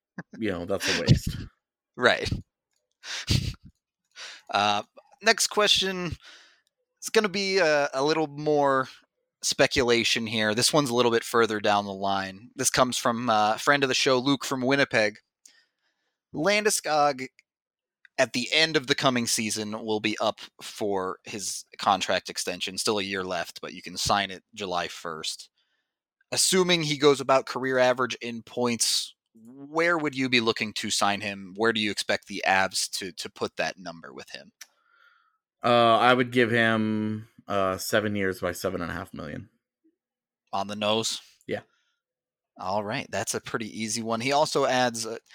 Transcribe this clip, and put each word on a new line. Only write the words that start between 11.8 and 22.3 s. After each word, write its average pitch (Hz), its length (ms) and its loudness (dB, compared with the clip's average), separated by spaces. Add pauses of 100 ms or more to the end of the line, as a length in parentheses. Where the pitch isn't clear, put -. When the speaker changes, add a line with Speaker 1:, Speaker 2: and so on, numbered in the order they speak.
Speaker 2:
the 101 80 -8
line. 98 600 -4
This 127 160 0
comes 127 260 2
from, 123 320 0
uh, 107 260 4
a - 40 -6
friend 143 240 2
of 135 60 2
the 127 40 0
show, 131 240 2
Luke 131 260 0
from 131 180 -4
Winnipeg. 123 580 2 (1120)
Landeskog, 151 960 2 (880)
at 123 160 0
the 123 180 -4
end 156 240 4
of 135 120 0
the 139 80 0
coming 123 320 2
season, 110 580 -4
will 110 140 0
be 107 200 -2
up 107 200 0 (220)
for 95 640 -4
his - 420 -10 (120)
contract 98 520 0
extension. 92 480 -6